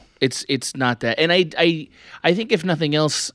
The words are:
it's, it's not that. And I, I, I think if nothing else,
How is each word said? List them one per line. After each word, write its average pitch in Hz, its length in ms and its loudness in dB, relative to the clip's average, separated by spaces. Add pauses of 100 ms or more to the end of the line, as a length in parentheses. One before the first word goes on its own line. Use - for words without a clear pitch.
(200)
it's, 131 280 0
it's 135 280 -4
not 123 240 0
that. 117 180 -2
And 165 140 2
I, 180 140 4 (120)
I, 165 300 0 (340)
I 170 120 4
think 226 180 -2
if 175 120 0
nothing 156 300 0
else, 151 400 0